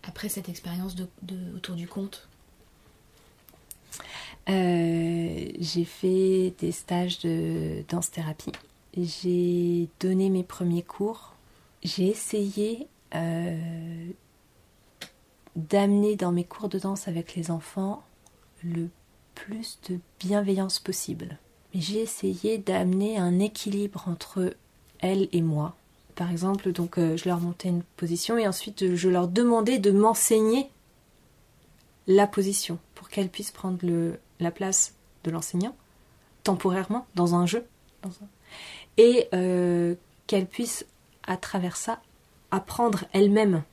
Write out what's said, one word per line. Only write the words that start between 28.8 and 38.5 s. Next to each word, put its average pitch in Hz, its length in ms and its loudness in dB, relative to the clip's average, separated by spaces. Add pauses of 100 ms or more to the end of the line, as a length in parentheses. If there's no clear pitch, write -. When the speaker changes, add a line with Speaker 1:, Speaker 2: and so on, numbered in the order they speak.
Speaker 2:
euh, 180 140 2
je 180 120 4
leur 180 200 4
demandais 233 500 4
de 202 140 4
m'enseigner 220 760 4 (1400)
la 202 180 8
position 196 520 -2 (180)
pour - 120 -20
qu'elles 190 200 -2
puissent - 240 -10
prendre 185 300 -4
le, 170 360 0 (220)
la 170 100 0
place 190 440 -2 (280)
de 160 80 -2
l'enseignant, 180 460 -4 (640)
temporairement, 196 720 0
dans 175 220 4
un 175 100 4
jeu, 226 180 0 (380)
dans 190 80 -10
un... 202 180 -20 (680)